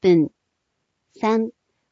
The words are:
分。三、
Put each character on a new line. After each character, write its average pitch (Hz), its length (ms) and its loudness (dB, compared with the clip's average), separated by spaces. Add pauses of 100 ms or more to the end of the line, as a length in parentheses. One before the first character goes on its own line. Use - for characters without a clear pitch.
分。 170 280 2 (880)
三、 220 300 -4 (440)